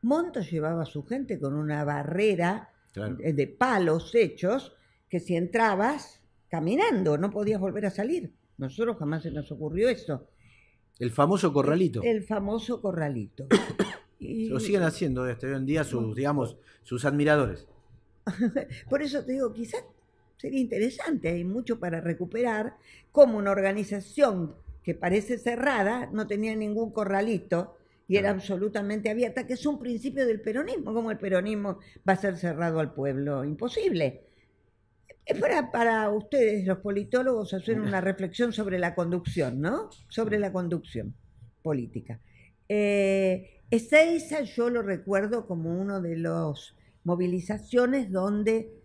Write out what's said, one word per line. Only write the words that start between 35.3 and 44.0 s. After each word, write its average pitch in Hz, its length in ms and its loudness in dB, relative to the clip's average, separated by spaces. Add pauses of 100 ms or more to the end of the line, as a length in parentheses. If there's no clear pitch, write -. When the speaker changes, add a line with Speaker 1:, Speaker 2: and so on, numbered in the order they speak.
Speaker 1:
para, 320 320 2
para 226 380 2
ustedes, 214 560 2
los 185 140 2
politólogos, 208 760 0
hacer 220 280 -2
una 202 200 0
Speaker 2:
<laughs> - 0 -
Speaker 1:
reflexión 190 520 -2
sobre 196 260 -2
la 170 160 0
conducción, 170 640 -2
¿no? 277 300 -2 (180)
Sobre 214 300 -2
Speaker 2:
Sí. 208 40 2
Speaker 1:
la 196 120 -2
conducción 165 600 -4 (480)
política. 117 600 -4 (480)
Eh, 196 840 2 (200)
Ezeiza 302 680 4